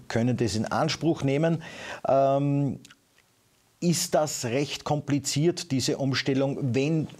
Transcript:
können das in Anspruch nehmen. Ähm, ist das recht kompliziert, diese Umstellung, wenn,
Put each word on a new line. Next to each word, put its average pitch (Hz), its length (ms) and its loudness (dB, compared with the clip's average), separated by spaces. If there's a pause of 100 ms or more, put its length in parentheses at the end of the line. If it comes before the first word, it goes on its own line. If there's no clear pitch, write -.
können 117 300 2
das 107 180 0
in 110 100 -2
Anspruch 147 580 0
nehmen. 156 400 2 (440)
Ähm, 139 720 2 (1000)
ist - 360 0
das 151 300 0
recht 139 380 -2
kompliziert, 147 880 0
diese 135 260 0
Umstellung, 135 760 0
wenn, 151 320 0 (120)